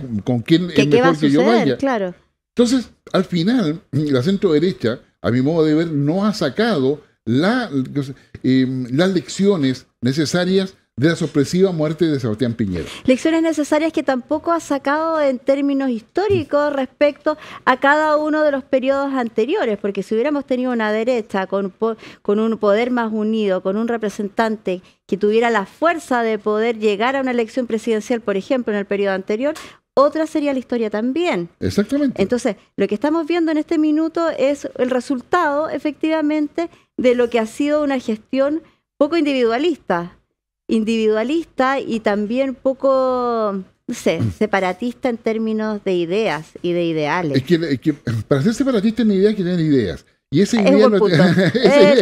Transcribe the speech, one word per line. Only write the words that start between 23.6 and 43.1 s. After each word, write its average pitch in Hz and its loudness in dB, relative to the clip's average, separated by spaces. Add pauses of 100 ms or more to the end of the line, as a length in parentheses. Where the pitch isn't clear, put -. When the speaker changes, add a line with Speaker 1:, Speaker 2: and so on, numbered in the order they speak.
Speaker 2:
con 190 -2
un 233 -2
representante 214 -4 (240)
que 196 -4
tuviera 220 2
la 208 0
fuerza 294 -2
de 220 -2
poder 214 -2
llegar 214 0
a 269 -2
una 262 -2
elección 220 -2
presidencial, 220 -2
por 202 -4
ejemplo, 233 -4
en 208 -2
el 202 -4
periodo 196 -2
anterior, 214 -4 (440)
otra 302 2
sería 294 -2
la 262 -2
historia 233 -4
también. 233 -2 (100)
Speaker 1:
Exactamente. 247 -2
Speaker 2:
Entonces, 196 0 (220)
lo 196 0
que 208 -2
estamos 302 -2
viendo 330 0
en 302 0
este 311 -2
minuto 311 0
es 285 -2
el 254 -2
resultado, 285 -2
efectivamente, 311 -2 (280)
de 240 2
lo 240 0
que 233 0
ha 220 0
sido 294 -2
una 277 -2
gestión 269 -4 (360)
poco 302 0
individualista. 254 -2 (680)
Individualista 240 0
y 226 -6
también 226 -2
poco, 254 0 (340)